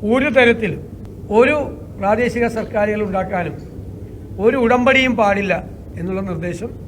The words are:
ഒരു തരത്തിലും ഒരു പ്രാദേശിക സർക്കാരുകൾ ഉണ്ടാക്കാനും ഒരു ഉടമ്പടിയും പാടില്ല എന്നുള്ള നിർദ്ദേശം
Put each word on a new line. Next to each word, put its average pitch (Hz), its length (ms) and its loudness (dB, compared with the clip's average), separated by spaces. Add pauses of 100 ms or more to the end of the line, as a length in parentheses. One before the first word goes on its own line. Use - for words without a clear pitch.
(120)
ഒരു 262 240 2
തരത്തിലും 233 440 4 (580)
ഒരു 277 180 6 (420)
പ്രാദേശിക 226 560 2
സർക്കാരുകൾ 214 520 -2
ഉണ്ടാക്കാനും 185 500 -2 (880)
ഒരു 240 200 4
ഉടമ്പടിയും 247 540 4
പാടില്ല 202 360 2 (440)
എന്നുള്ള 190 300 -4
നിർദ്ദേശം 180 420 -6 (160)